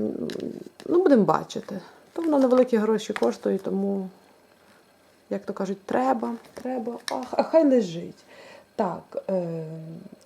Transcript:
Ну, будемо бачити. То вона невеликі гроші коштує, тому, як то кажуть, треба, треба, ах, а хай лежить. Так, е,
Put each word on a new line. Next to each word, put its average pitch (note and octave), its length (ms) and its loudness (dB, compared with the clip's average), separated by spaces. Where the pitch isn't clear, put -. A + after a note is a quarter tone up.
Ну, F4 180 4
будемо C4+ 200 8
бачити. - 560 -2
То E4+ 80 -8
вона D4+ 180 2
невеликі B3 380 4
гроші G#3+ 360 0
коштує, G#3 440 0
тому, G3 520 -4
як G3 160 -6
то G3+ 80 -6
кажуть, G3 280 -6
треба, A#3+ 540 0
треба, A#3+ 400 -8
ах, C4 200 -6
а C#4 120 2
хай D#4+ 260 6
лежить. F3 540 0
Так, E3+ 540 -6
е, E3 360 -4